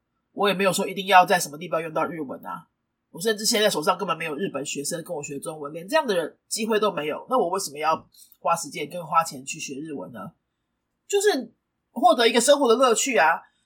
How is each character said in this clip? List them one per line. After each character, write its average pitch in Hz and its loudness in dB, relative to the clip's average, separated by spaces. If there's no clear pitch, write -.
我 196 0
也 185 2
没 190 -2
有 190 4
说 196 -2
一 185 -6
定 190 -8
要 185 8
在 180 2
什 160 -6
么 143 -14
地 170 -12
方 160 -2
用 160 -8
到 160 -2
日 156 -6
文 127 -12
啊。 87 -14
我 151 -14
甚 214 0
至 214 -8
现 208 0
在 214 6
手 165 -2
上 190 0
根 196 -6
本 160 -4
没 160 -8
有 156 -6
日 131 -4
本 135 -8
学 143 -8
生 165 -6
跟 175 -10
我 151 -8
学 147 -12
中 156 -10
文， 143 -10
连 170 -12
这 233 -2
样 311 2
的 202 0
人 160 -4
机 214 -4
会 214 2
都 208 2
没 160 -4
有， - -6
那 254 0
我 175 0
为 190 -4
什 - -8
么 143 -12
要 156 -2
花 170 0
时 156 -6
间 151 -8
跟 175 -10
花 165 2
钱 143 -12
去 156 -10
学 143 -10
日 151 -10
文 135 -10
呢？ 104 -12
就 403 0
是 370 0
获 220 6
得 233 4
一 240 4
个 240 4
生 285 6
活 277 2
的 226 6
乐 247 6
趣 247 0
啊。 151 4